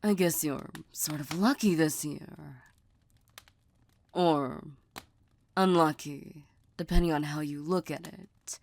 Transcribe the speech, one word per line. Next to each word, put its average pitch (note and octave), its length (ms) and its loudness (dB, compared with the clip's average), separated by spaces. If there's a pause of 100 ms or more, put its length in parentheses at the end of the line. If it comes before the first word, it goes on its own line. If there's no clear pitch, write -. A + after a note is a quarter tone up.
I G#3 100 4
guess F3 300 2
you're D3 280 -4 (200)
sort - 280 -6
of D3+ 200 -6
lucky G#3+ 360 4
this D#3 280 2
year. D3 600 -12 (1500)
Or D3+ 500 0 (920)
unlucky, D#3 880 2 (320)
depending F3 380 4
on D3 100 0
how D3+ 180 -4
you D3 200 -6
look E3+ 300 -2
at D#3 160 -8
it. - 560 -16